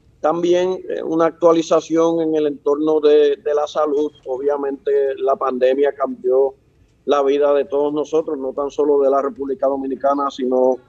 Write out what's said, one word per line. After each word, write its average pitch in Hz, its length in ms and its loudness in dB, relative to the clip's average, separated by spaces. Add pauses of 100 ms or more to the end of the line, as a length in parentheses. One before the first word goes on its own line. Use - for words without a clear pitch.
(200)
También, 175 600 0 (100)
eh, 165 140 -6
una 160 240 0
actualización 165 920 2
en 156 140 -2
el 151 120 0
entorno 147 520 0
de, 147 380 4
de 147 160 -4
la 147 140 0
salud. 151 440 -2 (140)
Obviamente, 139 680 -4 (260)
la 135 180 0
pandemia 131 580 0
cambió 131 640 0 (500)
la 143 180 2
vida 143 300 2
de 143 100 2
todos 143 300 -2
nosotros, 156 440 -4
no 131 140 -6
tan 143 180 -6
solo 143 300 0
de 135 100 2
la 139 120 2
República 135 460 -4
Dominicana, 139 640 -2
sino, 127 460 0 (140)